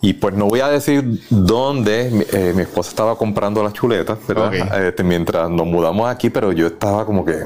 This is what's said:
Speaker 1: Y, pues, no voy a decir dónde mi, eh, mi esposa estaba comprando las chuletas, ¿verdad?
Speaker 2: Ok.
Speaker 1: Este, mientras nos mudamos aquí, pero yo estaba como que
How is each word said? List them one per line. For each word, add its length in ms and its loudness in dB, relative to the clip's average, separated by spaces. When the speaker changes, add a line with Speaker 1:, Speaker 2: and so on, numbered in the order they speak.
Speaker 1:
Y, 120 2
pues, 200 0
no 140 2
voy 140 2
a 80 0
decir 600 0
dónde 800 2
mi, 200 2
eh, 240 0
mi 80 2
esposa 260 -4
estaba 300 0
comprando 440 -2
las 100 -2
chuletas, 440 0
¿verdad? 200 0
Speaker 2:
Ok. 60 -4
Speaker 1:
Este, 160 -2
mientras 480 0
nos 160 0
mudamos 420 2
aquí, 220 -2
pero 220 0
yo 120 2
estaba 400 -2
como 180 0
que 120 0